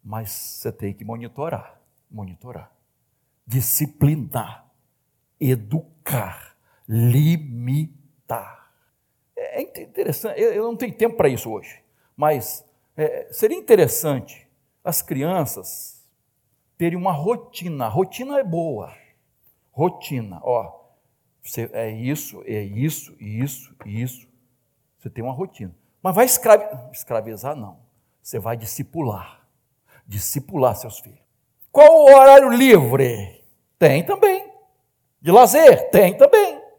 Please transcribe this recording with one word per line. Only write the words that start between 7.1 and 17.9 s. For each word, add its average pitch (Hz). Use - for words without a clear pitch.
É, -
é -
inte-, -
interessante, -
eu, 220
eu 208
não 240
tenho 226
tempo 226
para 185
isso 120
hoje, -
mas, 147
é, -
seria 220
interessante 156
as -
crianças 147
terem 170
uma 185
rotina. 160
Rotina 190